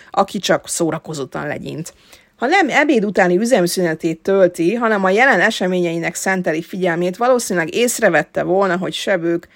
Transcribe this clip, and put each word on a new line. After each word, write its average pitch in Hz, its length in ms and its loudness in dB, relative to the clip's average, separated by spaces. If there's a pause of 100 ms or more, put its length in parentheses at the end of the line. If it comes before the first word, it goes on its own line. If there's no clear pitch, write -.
(120)
aki - 280 -2
csak - 280 -2
szórakozottan 156 800 -6
legyint. 139 460 -10 (420)
Ha 233 100 -4
nem 339 240 2
ebéd 254 360 2
utáni 180 320 2
üzemszünetét 175 840 0
tölti, 185 560 2
hanem 220 280 0
a 190 60 2
jelen 220 300 4
eseményeinek 175 760 0
szenteli 185 460 -2
figyelmét, 180 560 -4
valószínűleg 233 580 0
észrevette 196 680 0
volna, 185 340 0
hogy 170 160 -6
Sebők 170 640 -2